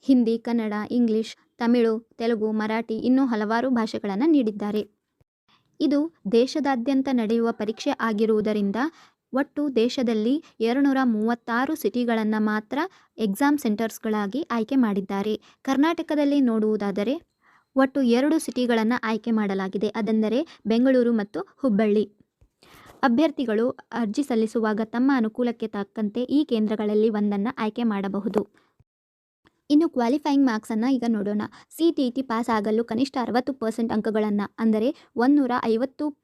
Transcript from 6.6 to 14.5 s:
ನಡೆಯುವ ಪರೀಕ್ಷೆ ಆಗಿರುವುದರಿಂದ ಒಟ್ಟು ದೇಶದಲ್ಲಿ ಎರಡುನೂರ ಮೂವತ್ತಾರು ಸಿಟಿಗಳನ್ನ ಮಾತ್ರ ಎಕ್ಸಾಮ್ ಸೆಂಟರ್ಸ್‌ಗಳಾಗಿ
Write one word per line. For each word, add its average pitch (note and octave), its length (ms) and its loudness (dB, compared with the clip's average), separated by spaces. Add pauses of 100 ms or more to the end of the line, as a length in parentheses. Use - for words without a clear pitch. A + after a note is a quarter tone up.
ನಡೆಯುವ A#3 400 0
ಪರೀಕ್ಷೆ A3+ 380 -4 (100)
ಆಗಿರುವುದರಿಂದ G#3+ 760 0 (600)
ಒಟ್ಟು C#4+ 400 -2
ದೇಶದಲ್ಲಿ A#3+ 680 0 (160)
ಎರಡುನೂರ C4 420 2
ಮೂವತ್ತಾರು A#3+ 720 -2
ಸಿಟಿಗಳನ್ನ A3 640 0
ಮಾತ್ರ G#3+ 400 -2 (400)
ಎಕ್ಸಾಮ್ C#4 400 2
ಸೆಂಟರ್ಸ್‌ಗಳಾಗಿ G#3+ 920 -4